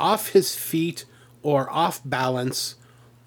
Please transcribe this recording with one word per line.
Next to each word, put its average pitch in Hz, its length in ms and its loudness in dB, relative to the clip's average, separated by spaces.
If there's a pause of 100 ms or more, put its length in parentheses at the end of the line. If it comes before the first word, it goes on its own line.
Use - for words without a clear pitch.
off 208 300 0
his - 240 4
feet 165 500 -2 (380)
or 139 280 0
off 165 340 0
balance 127 720 -2 (500)